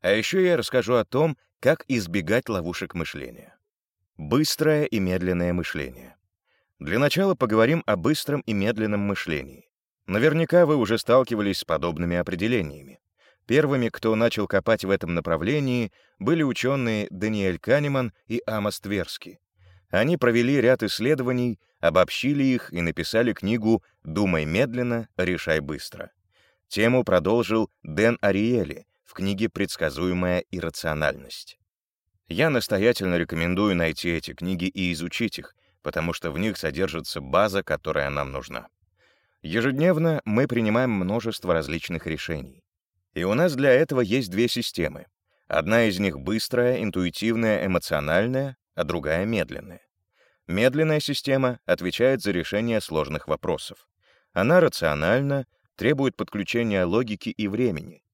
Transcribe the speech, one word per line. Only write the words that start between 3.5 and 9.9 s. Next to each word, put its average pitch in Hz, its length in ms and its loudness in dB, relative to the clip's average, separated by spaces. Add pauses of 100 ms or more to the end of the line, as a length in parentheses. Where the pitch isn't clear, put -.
Быстрое 151 680 2
и 110 140 -2
медленное 90 560 0
мышление. 73 640 -6 (640)
Для 85 180 -2
начала 170 360 2
поговорим 117 520 4
о 107 100 2
быстром 139 460 0
и 113 100 -4
медленном 104 480 0
мышлении. 78 680 -4 (340)